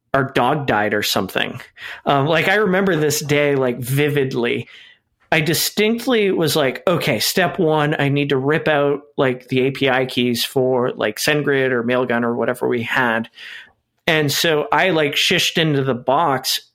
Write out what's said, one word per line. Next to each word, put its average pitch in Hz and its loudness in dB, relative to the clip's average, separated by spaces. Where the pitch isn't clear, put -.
our 135 2
dog 131 0
died 107 0
or 104 0
something. - -4
Um, 139 2
like, 165 2
I 196 2
remember 190 2
this 151 0
day, 143 2
like, 127 0
vividly. 131 -2
I 160 2
distinctly 214 0
was 160 0
like, 135 0
"Okay, 151 0
step 175 -2
one, 156 2
I 143 0
need 143 0
to 143 0
rip 151 0
out, 143 0
like, 127 0
the 131 0
A 139 0
P 135 0
I 131 2
keys 123 0
for, 127 0
like, 107 -4
SendGrid 139 0
or 120 0
Mailgun 120 0
or 120 -2
whatever 120 -2
we 123 -2
had." 117 -2
And 156 2
so 151 0
I, 165 4
like, 156 0
shished - 0
into 156 2
the 131 0
box 131 0